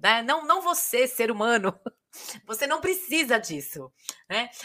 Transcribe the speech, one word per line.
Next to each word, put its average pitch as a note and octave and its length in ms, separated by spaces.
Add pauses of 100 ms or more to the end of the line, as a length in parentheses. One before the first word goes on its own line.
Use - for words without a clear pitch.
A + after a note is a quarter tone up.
né? A3+ 220
Não, D4+ 220
não F4 160
você, E4 460
ser A3+ 220
humano, G#3+ 480 (360)
<laughs> - 320
você A3 200
não D#4+ 160
precisa D#4 560
disso, D3 540 (380)
né? A#3 200 (160)